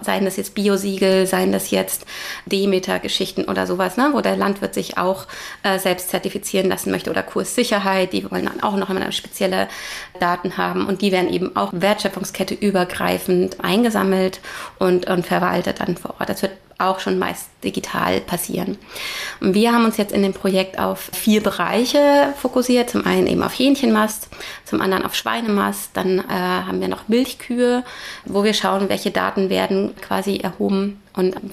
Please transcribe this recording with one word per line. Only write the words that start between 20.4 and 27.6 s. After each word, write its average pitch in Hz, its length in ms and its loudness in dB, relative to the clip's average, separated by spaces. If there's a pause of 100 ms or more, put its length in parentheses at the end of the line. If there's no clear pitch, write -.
auf 190 360 -2
vier 214 280 4
Bereiche 277 920 4
fokussiert. 247 540 2
Zum 202 160 0
einen 185 220 4
eben - 160 2
auf - 140 -4
Hähnchenmast, 226 720 2 (380)
zum - 160 -2
anderen 190 240 0
auf - 100 -6
Schweinemast, 208 800 -2
dann, 185 260 2
äh, - 100 0
haben 185 520 -2
wir 190 80 -2
noch - 180 -6
Milchkühe, 247 800 2 (400)